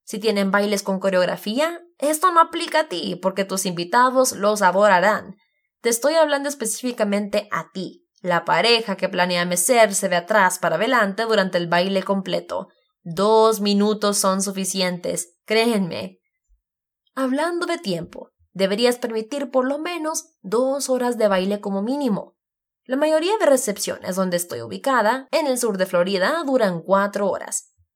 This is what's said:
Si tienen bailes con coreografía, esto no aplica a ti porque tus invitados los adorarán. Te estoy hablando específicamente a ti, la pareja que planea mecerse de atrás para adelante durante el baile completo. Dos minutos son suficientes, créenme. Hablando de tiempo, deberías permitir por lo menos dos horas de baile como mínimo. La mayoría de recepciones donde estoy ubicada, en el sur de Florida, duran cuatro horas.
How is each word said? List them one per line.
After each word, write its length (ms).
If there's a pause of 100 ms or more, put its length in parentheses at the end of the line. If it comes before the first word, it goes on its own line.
Si 140
tienen 320
bailes 320
con 180
coreografía, 840 (160)
esto 340
no 80
aplica 400
a 80
ti 280
porque 280
tus 220
invitados 640
los 300
adorarán. 720 (460)
Te 80
estoy 240
hablando 340
específicamente 1000
a 220
ti, 360 (140)
la 240
pareja 500
que 140
planea 340
mecerse 640
de 80
atrás 420
para 180
adelante 480
durante 340
el 80
baile 380
completo. 640 (340)
Dos 580
minutos 560
son 240
suficientes, 920 (100)
créenme. 760 (920)
Hablando 520
de 100
tiempo, 540 (240)
deberías 420
permitir 540
por 180
lo 100
menos 600
dos 480
horas 300
de 100
baile 320
como 220
mínimo. 520 (500)
La 120
mayoría 400
de 80
recepciones 720
donde 220
estoy 240
ubicada, 720
en 140
el 120
sur 180
de 80
Florida, 600
duran 340
cuatro 480
horas. 460 (220)